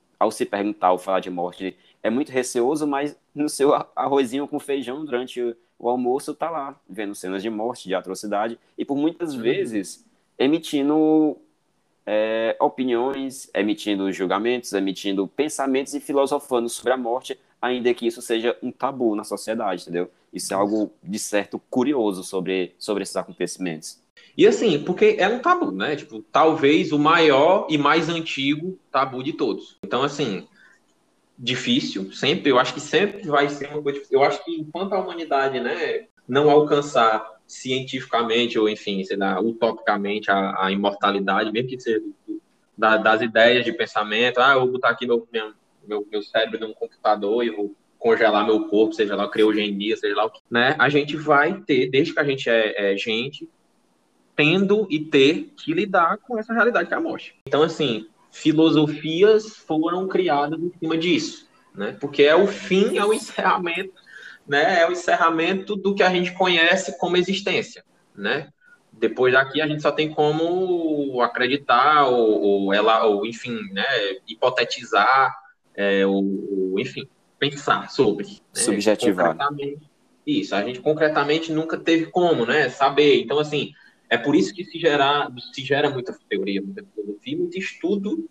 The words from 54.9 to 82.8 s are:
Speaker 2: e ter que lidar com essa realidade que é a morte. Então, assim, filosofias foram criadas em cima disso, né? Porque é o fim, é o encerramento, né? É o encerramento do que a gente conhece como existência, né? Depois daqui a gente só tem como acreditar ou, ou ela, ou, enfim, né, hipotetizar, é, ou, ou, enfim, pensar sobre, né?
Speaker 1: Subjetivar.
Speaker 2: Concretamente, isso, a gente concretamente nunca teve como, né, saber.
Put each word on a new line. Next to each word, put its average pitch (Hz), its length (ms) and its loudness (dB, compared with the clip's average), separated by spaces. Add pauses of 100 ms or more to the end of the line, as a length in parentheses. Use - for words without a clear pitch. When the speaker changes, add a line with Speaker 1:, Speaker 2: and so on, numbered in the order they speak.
Speaker 2:
e 151 100 0
ter 139 560 2
que - 160 -6
lidar 190 460 0
com 233 200 -8
essa 220 140 -6
realidade 208 360 2
que - 60 -4
é - 20 0
a - 40 -2
morte. - 360 -8 (100)
Então, 135 160 4
assim, 123 440 -2 (240)
filosofias 160 1300 4
foram 170 520 -2
criadas 160 520 0
em 175 180 -4
cima 165 200 -2
disso, 160 500 -2 (260)
né? 107 240 -8
Porque 139 240 0
é 151 120 6
o 190 120 6
fim, 196 520 0
é 208 60 0
o 220 100 2
encerramento, 180 800 -4 (520)
né? 165 360 2
É 170 60 6
o 180 40 -2
encerramento 175 800 0
do 196 200 0
que 196 80 4
a 185 80 4
gente 180 240 0
conhece 180 640 2
como 170 180 0
existência, 180 640 -2 (320)
né? 120 340 -4 (440)
Depois 123 400 2
daqui 135 280 2
a 156 60 0
gente 151 160 -4
só 151 80 2
tem 151 220 -2
como 156 1080 0
acreditar 135 840 2
ou, 117 360 4
ou 98 320 2
ela, 113 300 4
ou, 104 220 2
enfim, 117 320 -10 (140)
né, 98 120 -4 (440)
hipotetizar, 120 1080 2 (400)
é, 98 320 2
ou, 98 640 -2
ou, 101 80 0
enfim, - 260 -6 (320)
pensar - 520 -2
sobre, 101 360 2
né? - 60 -16 (200)
Speaker 1:
Subjetivar. 107 800 2
Speaker 2:
Concretamente, 143 580 -6 (360)
isso, - 280 -2
a 101 80 0
gente 123 180 -6
concretamente 151 720 0
nunca 160 240 -4
teve 165 300 0
como, 160 400 2
né, 139 240 2
saber. 139 500 4